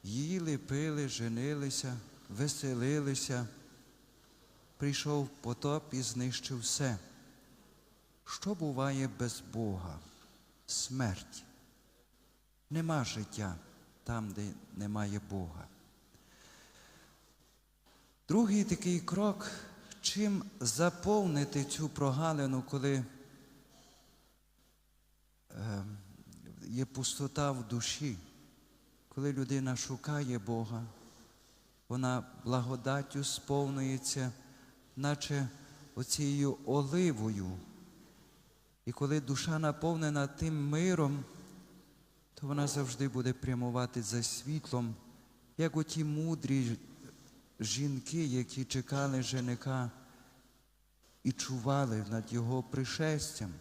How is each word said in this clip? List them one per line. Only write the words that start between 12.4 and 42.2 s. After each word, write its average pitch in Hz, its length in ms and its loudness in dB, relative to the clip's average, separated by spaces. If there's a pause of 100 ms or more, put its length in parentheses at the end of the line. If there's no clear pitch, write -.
Нема 160 320 2
життя 104 500 -4 (500)
там, 110 260 -2
де 101 200 -6 (260)
немає 104 440 0 (100)
Бога. 82 360 -6 (2500)
Другий 208 360 6
такий 180 360 2
крок: 202 500 0 (500)
чим 202 440 2 (160)
заповнити 156 1040 4
цю 147 240 -2
прогалину, 139 840 2
коли, 135 340 2 (2500)
е, 104 340 -4 (760)
є 123 220 -2
пустота 139 680 0
в 123 180 -4
душі, 120 500 -2 (880)
коли 139 240 0
людина 131 440 0
шукає 131 640 -2
Бога, 113 460 -2 (1040)
вона 127 360 2 (200)
благодаттю 131 800 0
сповнюється, 135 1080 0 (640)
наче 143 520 0 (460)
оцією 143 720 2
оливою. 127 840 4 (1400)
І 123 60 -2
коли 143 280 0
душа 139 380 0
наповнена 156 680 2
тим 151 420 0
миром, 151 560 4 (1160)